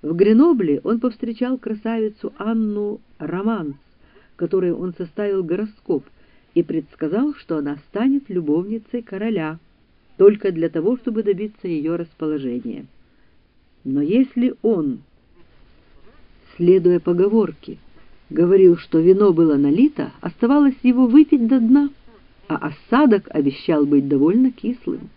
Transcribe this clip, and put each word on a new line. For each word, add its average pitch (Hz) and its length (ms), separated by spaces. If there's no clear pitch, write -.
В 156 120
Гренобле 214 680
он 226 160
повстречал 247 560
красавицу 220 800
Анну 208 640
Романс, 170 580
которой 175 360
он 180 200
составил 190 500
гороскоп 180 640
и 170 80
предсказал, 165 720
что - 220
она 143 220
станет 269 400
любовницей 190 760
короля, 190 560
только 202 360
для 165 160
того, 165 280
чтобы 226 260
добиться 202 440
её 165 300
расположения. 139 920
Но 269 160
если 240 640
он, 165 380
следуя 175 440
поговорке, 196 800
говорил, 175 460
что 160 240
вино 190 320
было 160 240
налито, 156 640
оставалось 269 640
его 254 240
выпить 262 400
до 262 120
дна, 269 320
а 151 220
осадок 226 600
обещал 147 560
быть 139 220
довольно 175 440
кислым. - 640